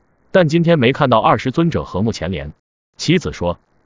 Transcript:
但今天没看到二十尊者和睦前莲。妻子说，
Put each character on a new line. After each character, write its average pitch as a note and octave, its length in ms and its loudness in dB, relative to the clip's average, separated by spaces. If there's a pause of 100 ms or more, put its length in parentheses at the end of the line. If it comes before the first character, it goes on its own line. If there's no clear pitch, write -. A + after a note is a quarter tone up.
(320)
但 F3+ 160 4
今 E3 160 2
天 E3 160 2
没 B2+ 140 2
看 C#3 160 0
到 A#2 100 4
二 C#3+ 180 2
十 C3 140 -4
尊 E3+ 180 0
者 E2 140 -4
和 F2+ 180 -6
睦 A2 120 -2
前 E2+ 180 -8
莲。 D2 220 -8 (420)
妻 D#3+ 240 0
子 - 140 -8
说， F2 260 -6 (260)